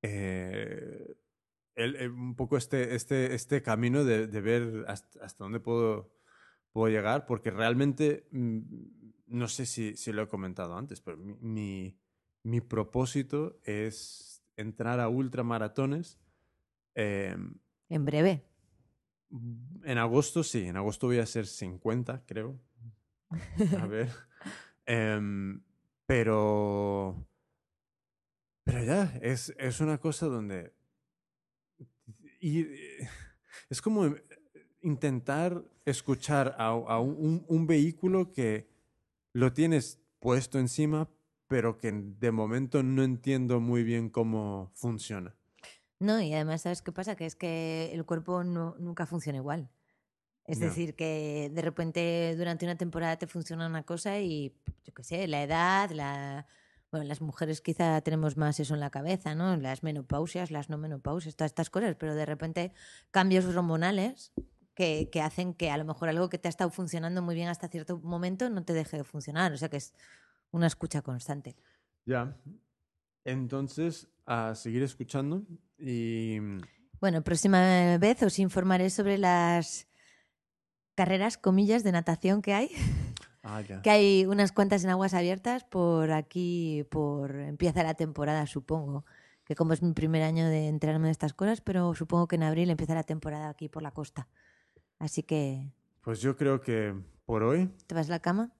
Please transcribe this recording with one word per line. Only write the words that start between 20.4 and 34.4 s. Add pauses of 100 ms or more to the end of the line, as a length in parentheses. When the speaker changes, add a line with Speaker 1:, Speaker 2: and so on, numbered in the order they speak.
Speaker 1:
sí,
en
agosto
voy
a
hacer
cincuenta,
creo. (1200)
A
Speaker 2:
<laughs>
Speaker 1:
ver. (720)
Em, (420)
pero, (1400)
pero
ya,
es,
es
una
cosa
donde, (1700)
y, (1040)
es
como (680)